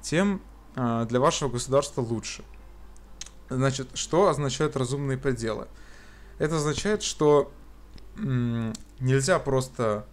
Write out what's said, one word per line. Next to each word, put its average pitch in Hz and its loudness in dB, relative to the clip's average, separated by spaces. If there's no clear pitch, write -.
тем, 190 0
а, 117 0
для 120 2
вашего 147 2
государства 131 0
лучше. 113 -4
Значит, 131 0
что 180 4
означают 147 0
разумные 135 -2
пределы? 117 -2
Это 156 0
означает, 156 0
что, 147 4
м, 120 -2
нельзя 135 4
просто 127 0